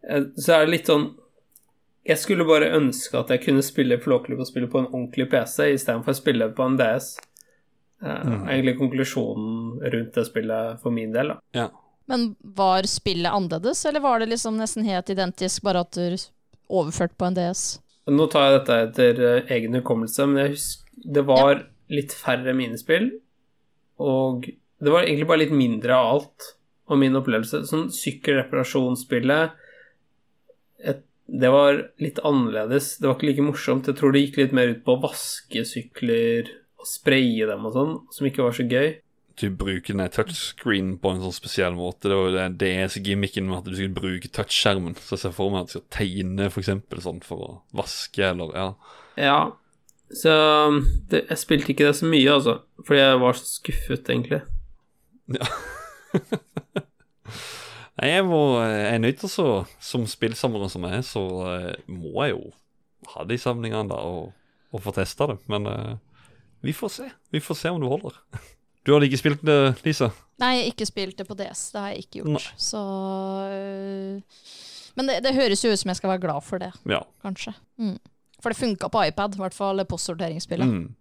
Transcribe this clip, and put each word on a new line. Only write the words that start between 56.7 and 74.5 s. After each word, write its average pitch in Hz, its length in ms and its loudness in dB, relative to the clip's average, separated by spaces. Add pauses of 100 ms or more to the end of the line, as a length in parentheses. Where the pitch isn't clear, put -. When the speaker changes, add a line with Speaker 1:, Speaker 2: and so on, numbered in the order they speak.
Speaker 2:
Nei, 131 80 0
jeg 185 160 4
må, 170 140 4 (180)
jeg 110 380 2
er 113 80 2
nødt 120 180 2
til 196 240 -4
å, 143 40 4 (300)
som 120 300 -4
spillsamlere 110 640 -2
som 90 160 -8
jeg 98 120 -4
er, 127 40 -8
så, - 180 -6 (280)
eh, 90 360 -6
må 87 280 -12 (100)
jeg 131 80 0
jo - 140 -8 (560)
ha - 260 -14
de 117 100 -2
samlingene 110 520 -4
da, - 100 -6
og, 85 300 -8 (420)
og 104 100 -8
få 101 140 -6
testa 98 320 -2
det. 107 80 -6 (120)
Men, 104 200 -4
eh, 110 640 -12 (320)
vi 135 140 -4
får 208 180 -6
se. 269 140 -14 (220)
Vi 151 140 -4
får 156 160 -6
se 170 120 -4
om 170 100 -4
det 127 100 -2
holder. - 240 -8 (160)
<laughs> - 240 -16 (220)
Du 139 160 4
hadde 147 160 8
ikke 135 100 -2
spilt 147 240 0
det, 151 100 6 (300)
Lisa? 143 220 2 (320)
Speaker 3:
Nei, 254 180 2
jeg 247 60 0
har 240 80 -2
ikke 220 180 -6
spilt 190 300 -8
det 190 100 -10
på 208 80 -12
D 196 80 -8
S. 185 240 -12
Det 208 140 -10
har 202 100 -8
jeg - 140 -12
ikke - 160 -14
gjort. 151 100 -2
Speaker 2:
Nei. - 220 -4
Speaker 3:
Så, - 260 -6 (640)
øh, 196 1040 -10 (500)